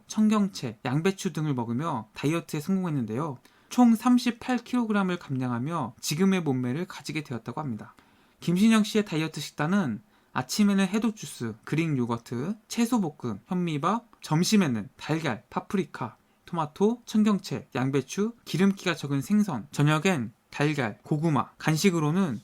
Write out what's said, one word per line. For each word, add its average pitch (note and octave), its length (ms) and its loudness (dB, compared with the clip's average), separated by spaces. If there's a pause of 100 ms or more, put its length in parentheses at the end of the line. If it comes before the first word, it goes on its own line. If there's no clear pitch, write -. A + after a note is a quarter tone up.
청경채, G#3 760 0
양배추 E3+ 480 0
등을 D#3 220 -2
먹으며 A#2+ 600 -4
다이어트에 D#3+ 440 -2
성공했는데요. D3 800 -2 (320)
총 A#3+ 260 6
삼십팔 B3 640 2
킬로그램을 G#3 640 0
감량하며 B2+ 840 -4
지금의 F#3 420 2
몸매를 C3 420 -2
가지게 D3+ 380 -8
되었다고 A#2+ 380 -8
합니다. A2 340 -10 (460)
김신영 G#3 420 4
씨의 G#3 220 0
다이어트 D#3+ 340 -4
식단은 D3+ 640 -2 (340)
아침에는 G3 520 2
해독 G#3+ 280 0
주스, A#2 380 -8 (100)
그릭 D#3 320 -2
요거트, B2 600 -4 (120)
채소 A#3 340 0
볶음, B2 440 -6
현미밥, F3 600 -2 (160)
점심에는 D#3 760 2
달걀, D#3 540 -4
파프리카, D#3+ 640 -6 (280)
토마토, G3 600 -2
청경채, G#3 720 0
양배추, C#3 580 0 (100)
기름기가 F#3+ 520 0
적은 C#3 260 -2
생선, G3 500 0
저녁엔 D3+ 640 2 (160)
달걀, C#3+ 540 0
고구마, D3+ 560 0
간식으로는 D#3 840 2